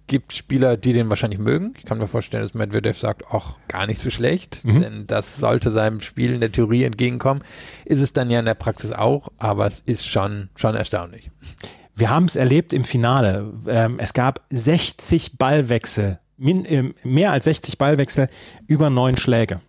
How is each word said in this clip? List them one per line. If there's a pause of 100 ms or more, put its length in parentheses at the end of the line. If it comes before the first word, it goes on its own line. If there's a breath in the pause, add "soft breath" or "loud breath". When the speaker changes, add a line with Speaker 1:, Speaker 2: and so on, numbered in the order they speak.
Speaker 1:
gibt
Spieler,
die
den
wahrscheinlich
mögen.
Ich
kann
mir
vorstellen,
dass
Medvedev
sagt,
"Ach, (120)
gar
nicht
so
schlecht",
Speaker 2:
Mhm.
Speaker 1:
denn
das
sollte
seinem
Spiel
in
der
Theorie
entgegenkommen. (400 loud breath)
Ist
es
dann
ja
in
der
Praxis
auch, (100)
aber
es
ist
schon,
schon
erstaunlich. (640 loud breath)
Speaker 2:
Wir
haben's
erlebt
im
Finale. (160)
Ähm,
es
gab
sechzig
Ballwechsel. (220)
Min-,
ähm, (100)
mehr
als
sechzig
Ballwechsel (360 loud breath)
über
neun
Schläge